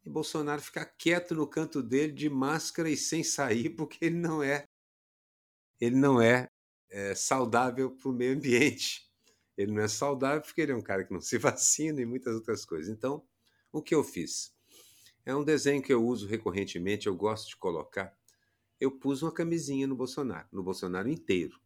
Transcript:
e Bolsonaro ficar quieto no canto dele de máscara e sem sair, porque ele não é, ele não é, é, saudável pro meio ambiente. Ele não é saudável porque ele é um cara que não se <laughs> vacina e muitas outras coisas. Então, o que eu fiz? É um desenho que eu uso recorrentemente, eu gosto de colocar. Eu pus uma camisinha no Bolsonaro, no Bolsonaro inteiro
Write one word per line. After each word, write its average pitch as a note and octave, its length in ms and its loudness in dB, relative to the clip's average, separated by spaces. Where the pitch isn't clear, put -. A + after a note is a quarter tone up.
e - 20 -12
Bolsonaro D3 520 -2
ficar - 240 -8
quieto E3+ 500 0
no D#3 100 0
canto D3+ 380 -2
dele C#3 300 2
de D3 160 -2
máscara D3+ 600 0
e C#3+ 60 2
sem D#3+ 300 -2
sair, B2+ 460 2
porque D#3+ 340 -6
ele E3 100 2
não D#3+ 260 0
é, C#3+ 220 0
ele A#2+ 160 2
não C3+ 240 8
é, B2 260 6
é, G2 240 -4
saudável B2+ 760 2
pro C3+ 220 -6
meio B2 200 0
ambiente. C3+ 800 2
Ele G2+ 160 -2
não G#2+ 100 2
é G#2 60 2
saudável C#3+ 520 0
porque - 200 -4
ele C#3 100 0
é B2+ 40 0
um G#2+ 60 -4
cara G2 220 -2
que - 80 -8
não F2+ 80 -6
se - 180 -4
<laughs> - 0 -
vacina D3 640 2
e A#2+ 40 0
muitas A#2+ 280 -4
outras A2+ 300 -4
coisas. E2 240 -6
Então, C3 400 -6
o D3+ 120 -6
que - 120 -2
eu D3 80 6
fiz? - 540 -6
É C3 100 -2
um D3 80 0
desenho C#3+ 400 4
que - 80 0
eu A#2+ 100 6
uso A#2 240 0
recorrentemente, G2 840 -2
eu F#2+ 80 0
gosto G#2+ 340 -2
de - 80 -18
colocar. F#2+ 600 -6
Eu C3+ 120 2
pus C#3 300 -4
uma D#3+ 120 -4
camisinha C#3+ 540 -2
no C3+ 80 -4
Bolsonaro, B2+ 580 -6
no F#2+ 100 -6
Bolsonaro F#2 460 -4
inteiro F#2 560 -2